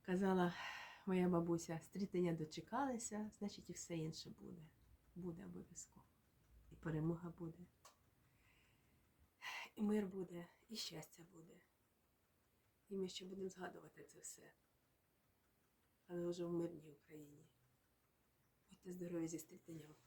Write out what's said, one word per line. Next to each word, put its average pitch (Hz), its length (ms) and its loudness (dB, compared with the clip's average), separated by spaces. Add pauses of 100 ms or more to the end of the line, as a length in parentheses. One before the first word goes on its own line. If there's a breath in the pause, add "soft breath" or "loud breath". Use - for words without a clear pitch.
Казала 185 520 6 (520 loud breath)
моя 185 240 8
бабуся, 170 540 4
стрітення 180 500 4
дочекалися, 214 1040 0
значить - 320 -6
і 175 40 -6
все - 240 -4
інше 160 320 -2
буде. - 320 -12 (540)
Буде 175 300 -6
обов'язково. - 600 -12 (680)
І - 40 -14
перемога 165 540 0
буде, 165 360 -8 (2000 loud breath)
і - 60 -2
мир 208 260 6
буде, 175 400 -4 (220)
і 220 60 -8
щастя 165 480 -8
буде. 165 380 -20 (1300)
І 202 60 -6
ми 190 120 0
ще 185 180 -8
будемо 190 240 -6
згадувати 170 540 -10
це - 160 -20
все. - 340 -14 (1500)
Але 175 200 0
вже 175 180 0
в 170 60 0
мирній 165 400 0
Україні. 147 560 -16 (1200)
Будьте - 240 -10
здорові, 175 340 0
зі 160 120 -4
стрітенням. 156 560 -12 (120)